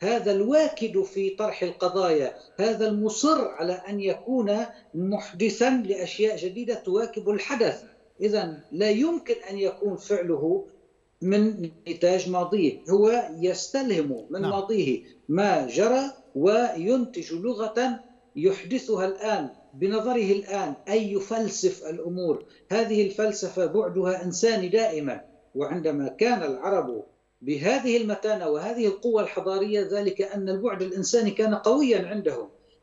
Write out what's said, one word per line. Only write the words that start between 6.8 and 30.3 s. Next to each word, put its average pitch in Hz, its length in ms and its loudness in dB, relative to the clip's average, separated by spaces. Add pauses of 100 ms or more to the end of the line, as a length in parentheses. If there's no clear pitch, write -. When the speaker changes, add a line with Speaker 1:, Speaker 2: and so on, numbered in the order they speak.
Speaker 1:
الحدث. 214 520 0 (380)
إذن 190 380 -2 (140)
لا 202 180 2
يمكن 262 440 0 (160)
أن 196 80 -8
يكون 196 380 -2
فعله 175 680 0 (580)
من 202 480 2 (180)
نتاج 175 420 2
ماضيه، 180 480 0 (120)
هو 220 380 4 (120)
يستلهم 175 880 -2
من 180 100 -6
Speaker 2:
نعم. 196 100 0
Speaker 1:
ماضيه 196 520 0 (260)
ما 170 380 2
جرى 220 360 2 (320)
وينتج 202 1000 0
لغة 226 680 -2 (360)
يحدثها 190 720 0
الآن 196 420 -2 (260)
بنظره 214 580 0
الآن، 196 420 -2 (140)
أي 208 240 0
يفلسف 196 760 -2
الأمور. 170 580 -4 (260)
هذه 214 360 2
الفلسفة 190 600 -2
بعدها 180 580 0
إنساني 190 440 0
دائمًا، 160 520 0 (340)
وعندما 143 540 -2
كان 220 340 0
العرب 135 640 -2 (380)
بهذه 214 540 0
المتانة 208 520 -2
وهذه 214 380 -2
القوة 208 360 2
الحضارية، 196 680 -2
ذلك 202 320 0
أن 196 260 -4